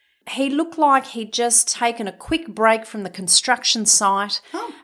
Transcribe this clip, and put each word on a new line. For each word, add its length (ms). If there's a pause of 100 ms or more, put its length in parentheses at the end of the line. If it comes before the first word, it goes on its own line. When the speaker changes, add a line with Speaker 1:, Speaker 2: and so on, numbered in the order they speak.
(300)
Speaker 1:
he 200
looked 280
like 300
he'd 240
just 360
taken 380
a 60
quick 340
break 400
from 160
the 80
construction 760
site, 540 (140)
Speaker 2:
Oh. 180 (120)